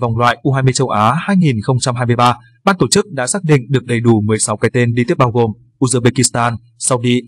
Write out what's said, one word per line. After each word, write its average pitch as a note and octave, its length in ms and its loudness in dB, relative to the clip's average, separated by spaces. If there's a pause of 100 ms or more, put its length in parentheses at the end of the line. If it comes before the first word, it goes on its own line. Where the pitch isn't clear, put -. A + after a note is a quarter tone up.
vòng A#2 160 -2
loại A#2+ 260 0
U C#3 100 0
hai C3+ 100 0
mươi C3 100 4
châu B2+ 160 -2
Á G#2+ 300 2
hai G3 180 -2
nghìn D#3 260 2
không B2+ 180 0
trăm B2 140 -2
hai B2 120 -4
mươi A#2 100 0
ba, A#2+ 220 2 (260)
ban F#3+ 140 0
tổ C#3+ 120 2
chức G#3 220 0
đã C3 140 -4
xác F#3 180 -6
định D3+ 240 2
được B2+ 160 -2
đầy A#2+ 160 -4
đủ A#2 240 4
mười A2 140 0
sáu G#2+ 180 -4
cái A2 180 -2
tên A#2+ 200 0
đi A#2+ 100 0
tiếp E3+ 140 -2
bao B2+ 120 2
gồm A#2 200 0 (300)
Uzbekistan, A#2+ 760 0 (220)
Saudi B2 500 -2